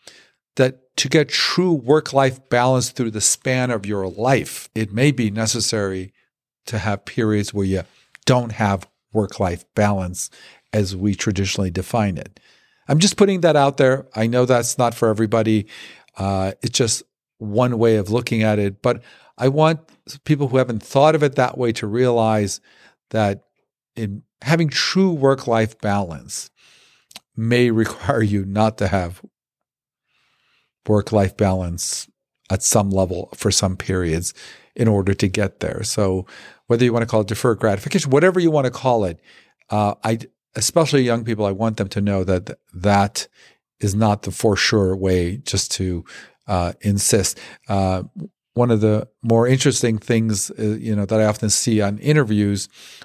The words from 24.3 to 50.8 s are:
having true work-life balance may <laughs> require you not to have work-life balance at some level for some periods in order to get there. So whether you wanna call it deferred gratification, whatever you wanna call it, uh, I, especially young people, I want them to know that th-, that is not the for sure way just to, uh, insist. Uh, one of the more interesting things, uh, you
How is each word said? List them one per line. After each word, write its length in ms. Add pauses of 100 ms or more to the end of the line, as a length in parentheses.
having 260
true 440
work-life 680
balance 680 (880)
may 340
<laughs> 120
require 400
you 220
not 340
to 100
have 340 (1600)
work-life 500
balance 720 (420)
at 120
some 280
level 440
for 160
some 260
periods 580 (420)
in 120
order 260
to 140
get 320
there. 220
So 440 (400)
whether 180
you 80
wanna 140
call 160
it 60
deferred 300
gratification, 520
whatever 280
you 120
wanna 200
call 340
it, 160 (500)
uh, 240 (100)
I, 140 (360)
especially 480
young 220
people, 220
I 60
want 260
them 100
to 120
know 240
that 220
th-, 120 (160)
that 540 (520)
is 140
not 280
the 80
for 260
sure 380
way 440
just 340
to, 320 (420)
uh, 340
insist. 580 (300)
Uh, 360 (500)
one 160
of 100
the 280 (140)
more 260
interesting 500
things, 600
uh, 200
you 160